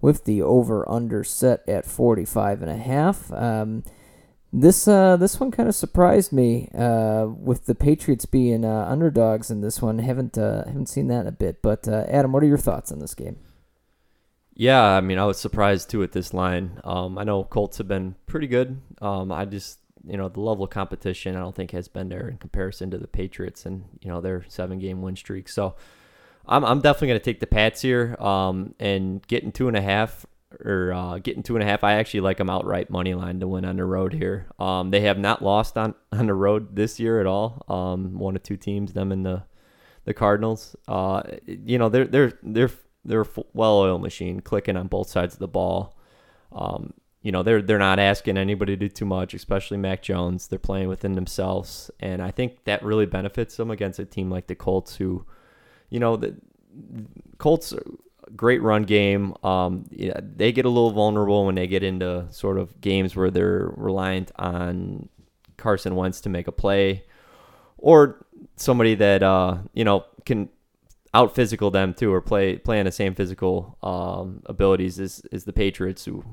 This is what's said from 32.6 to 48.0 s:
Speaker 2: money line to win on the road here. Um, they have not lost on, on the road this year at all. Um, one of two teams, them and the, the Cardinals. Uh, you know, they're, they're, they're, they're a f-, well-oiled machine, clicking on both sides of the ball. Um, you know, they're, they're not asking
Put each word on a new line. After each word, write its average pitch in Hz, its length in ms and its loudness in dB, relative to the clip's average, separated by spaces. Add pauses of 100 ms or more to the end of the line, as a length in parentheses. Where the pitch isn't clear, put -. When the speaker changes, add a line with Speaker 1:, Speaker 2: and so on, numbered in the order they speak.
Speaker 2:
money 90 240 -2
line 90 280 -6
to 92 60 -4
win 92 160 -4
on 92 140 -4
the 92 80 -2
road 92 280 -2
here. 90 340 -4 (100)
Um, 92 320 -2
they 101 120 4
have 101 180 2
not 101 240 0
lost 104 340 2
on, 110 160 -2 (180)
on 110 140 0
the 101 80 2
road 101 420 0
this 107 240 -2
year 113 220 2
at 95 60 2
all. 104 420 -2
Um, 92 480 -4
one 95 180 -4
of 98 60 -8
two 101 160 -10
teams, 101 360 -6
them 95 180 -2
and 95 120 -4
the, 92 200 -4 (640)
the 107 100 -4
Cardinals. 110 600 0 (120)
Uh, 95 340 -2 (240)
you 104 320 -4
know, 113 120 4
they're, 127 180 4
they're, 127 340 4
they're, 120 300 2 (340)
they're 110 160 2
a 107 40 -2
f-, - 280 -10
well-oiled 98 480 4
machine, 90 380 -8
clicking 101 360 -2
on 90 120 -4
both 98 220 -4
sides 90 240 -2
of - 60 -20
the 95 80 -6
ball. 90 480 -4 (560)
Um, - 420 -10 (300)
you 104 80 -4
know, 90 120 0
they're, 110 180 4
they're 104 160 2
not 95 220 2
asking 101 380 2